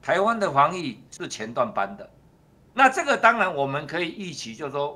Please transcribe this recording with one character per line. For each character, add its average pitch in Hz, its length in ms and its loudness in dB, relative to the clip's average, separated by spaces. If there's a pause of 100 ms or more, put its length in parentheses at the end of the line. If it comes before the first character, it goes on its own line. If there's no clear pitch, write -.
台 170 180 0
湾 220 200 2
的 185 120 0
防 147 240 4
疫 139 340 -8
是 175 180 -12
前 110 240 -10
段 120 220 0
班 98 240 -2
的， - 120 -18 (680)
那 262 100 8
这 311 160 2
个 277 140 2
当 233 220 6
然 185 160 0
我 139 100 0
们 139 220 -4
可 160 120 -4
以 170 160 -4
预 185 160 -10
期， 113 240 -12
就 151 120 -8
是 131 40 -8
说 143 240 -4